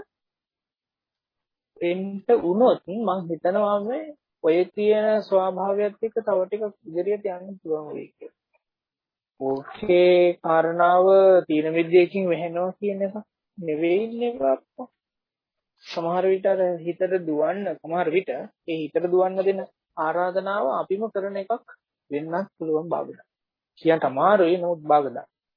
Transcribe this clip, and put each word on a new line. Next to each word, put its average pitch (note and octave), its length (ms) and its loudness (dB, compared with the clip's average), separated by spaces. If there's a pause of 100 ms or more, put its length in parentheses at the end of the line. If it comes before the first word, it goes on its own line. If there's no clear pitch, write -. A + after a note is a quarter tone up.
(1800)
වෙන්න F3+ 240 -2 (340)
වුණොත් F#3+ 440 2 (120)
මං G3 300 -4
හිතනවා G3+ 560 -2
මේ C4 240 -6 (400)
ඔය E3 220 4
තියෙන G#3+ 420 0 (120)
ස්වභාවයත් F#3+ 800 -2
එක්ක A3+ 180 -6
තව G#3+ 240 -2
ටිකක් G#3 440 -6
ඉදිරියට G3 440 -4
යන්න F#3+ 280 -12
පුළුවන් D#3 320 -8
වෙයි C#3+ 200 -12
කියලා. - 300 -20 (1040)
ඕකේ F3 960 2
කාරණාව F3 680 4 (360)
තීන D#3 280 0
විද්‍යාවකින් F3 560 4
වෙහෙනවා E3+ 460 -2
කියන G3 300 -6
එක G3 120 -4 (440)
නෙවෙයි E3+ 500 -2
නේ A#3 240 -6 (1500)
සමහර F3 400 -4
විට F#3+ 200 0
අර F#3+ 140 0 (160)
හිතට E3+ 280 -6 (140)
දුවන්න, D#3+ 540 -4
සමහර D#3+ 360 -4
විට E3+ 220 -2
ඒ E3 460 -10
හිතට D#3 260 -6
දුවන්න F#3 380 0
දෙන F#3+ 200 0 (360)
ආරාධනාව F3+ 760 -2
අපිම F#3+ 360 -4
කරන G3 300 -6
එකක් G#3+ 400 -8 (340)
වෙන්නත් D#3+ 400 -6
පුළුවන් D#3+ 380 -4
භාගදා. - 380 -6 (560)
කියන්න D#3+ 220 2
අමාරුයි E3+ 520 4
නමුත් F3 280 -4
භාගදා D3 420 0 (300)